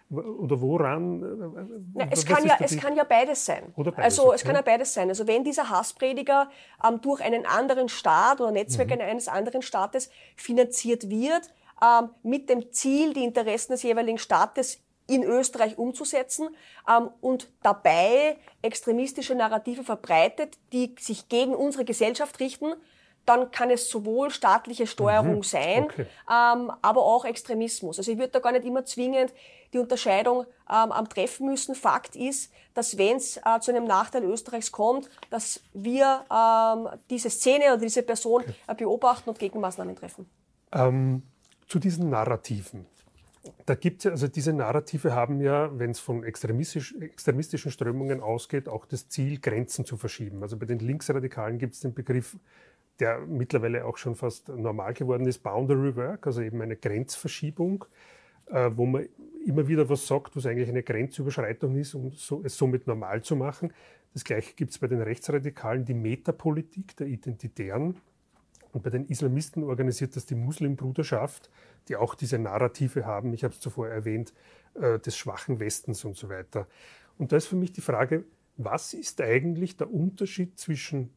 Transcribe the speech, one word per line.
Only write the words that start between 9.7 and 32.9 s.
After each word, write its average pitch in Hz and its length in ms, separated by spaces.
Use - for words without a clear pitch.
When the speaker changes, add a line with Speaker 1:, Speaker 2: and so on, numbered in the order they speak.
Speaker 2:
finanziert 240 760
wird, 285 440
ähm, 233 260
mit 269 260
dem 240 220
Ziel, 285 420
die 269 100
Interessen 233 500
des 247 100
jeweiligen 226 340
Staates 202 640
in 254 160
Österreich 233 540
umzusetzen, 254 720
ähm, 233 200
und 254 320
dabei 208 760
extremistische 247 720
Narrative 233 480
verbreitet, 202 760
die 247 260
sich - 280
gegen 254 260
unsere 277 320
Gesellschaft 240 540
richten, 277 340
dann 247 240
kann 247 180
es 247 180
sowohl 233 440
staatliche 226 560
Steuerung 208 500
Speaker 1:
Mhm. 202 60
Speaker 2:
sein, 180 400
Speaker 1:
Okay. 160 240
Speaker 2:
ähm, 240 440
aber 220 240
auch 233 180
Extremismus. 220 760
Also 196 120
ich 220 60
würde 254 140
da 254 80
gar 240 120
nicht 247 140
immer 254 180
zwingend 254 480
die 247 40
Unterscheidung, 247 680
ähm, 226 240
am 220 160
treffen 247 400
müssen. 269 280
Fakt 233 400
ist, 269 360
dass 226 240